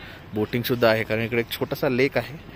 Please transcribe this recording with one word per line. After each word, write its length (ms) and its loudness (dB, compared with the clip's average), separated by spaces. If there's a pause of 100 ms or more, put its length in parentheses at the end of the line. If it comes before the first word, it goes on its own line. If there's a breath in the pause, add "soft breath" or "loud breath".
(340 loud breath)
बोटिंगसुद्धा 540 2
आहे, 160 6
कारण 180 0
इकडे 180 0
एक 120 0
छोटासा 380 -2
लेक 280 2
आहे. 160 -2 (220)